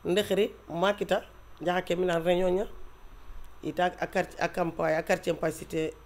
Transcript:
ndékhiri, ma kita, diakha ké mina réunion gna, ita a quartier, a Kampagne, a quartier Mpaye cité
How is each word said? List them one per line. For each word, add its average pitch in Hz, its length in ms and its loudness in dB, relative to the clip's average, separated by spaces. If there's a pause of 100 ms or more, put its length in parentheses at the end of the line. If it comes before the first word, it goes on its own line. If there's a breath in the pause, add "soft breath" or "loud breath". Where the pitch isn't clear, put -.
ndékhiri, 196 400 4 (240)
ma 170 240 2
kita, 190 240 0 (440)
diakha 175 200 2
ké 175 140 0
mina 180 240 2
réunion 180 360 4
gna, 202 100 2 (1000)
ita 180 220 0
a 180 220 -2
quartier, 180 320 -2
a 170 100 2
Kampagne, 165 480 0
a 165 60 0
quartier 175 300 2
Mpaye 156 200 -2
cité - 280 -4 (240)